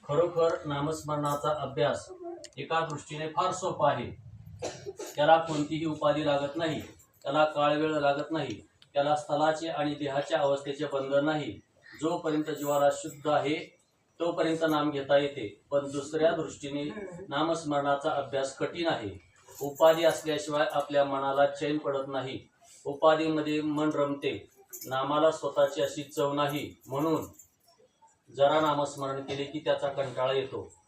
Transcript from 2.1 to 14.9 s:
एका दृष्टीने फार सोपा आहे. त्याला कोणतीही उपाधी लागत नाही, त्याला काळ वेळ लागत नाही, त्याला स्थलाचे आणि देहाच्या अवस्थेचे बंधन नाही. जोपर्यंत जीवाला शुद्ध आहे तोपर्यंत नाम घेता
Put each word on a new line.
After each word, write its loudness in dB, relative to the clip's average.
एका -2
दृष्टीने -8
फार 0
सोपा 0
आहे. -4
त्याला 8
कोणतीही -2
उपाधी 0
लागत 0
नाही, -2
त्याला 4
काळ 2
वेळ 0
लागत 2
नाही, -6
त्याला 2
स्थलाचे 0
आणि -2
देहाच्या -2
अवस्थेचे 0
बंधन 0
नाही. 0
जोपर्यंत 0
जीवाला 2
शुद्ध -8
आहे 0
तोपर्यंत 0
नाम 2
घेता 2